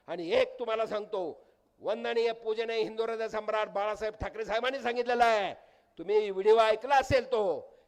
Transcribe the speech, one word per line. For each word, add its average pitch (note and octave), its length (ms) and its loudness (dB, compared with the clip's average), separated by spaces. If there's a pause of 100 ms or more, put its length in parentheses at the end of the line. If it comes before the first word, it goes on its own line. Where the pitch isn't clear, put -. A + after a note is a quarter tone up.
आणि E3+ 240 -6
एक B3+ 280 2
तुम्हाला A3 280 -2
सांगतो, G#3 600 -6 (340)
वंदनीय A#3 520 -2
पूजनीय A3+ 460 -4
हिंदू A3 240 -2
हृदय A3+ 260 -4
सम्राट G#3+ 400 -2
बाळासाहेब G#3 460 -4
ठाकरे G3+ 300 -8
साहेबांनी A#3+ 360 -2
सांगितलेलं A#3+ 440 2
आहे, G#3 300 2 (440)
तुम्ही G#3 320 0
व्हिडिओ G3+ 280 6
ऐकला A3 380 4
असेल C4+ 360 2
तो, F#3+ 280 0 (280)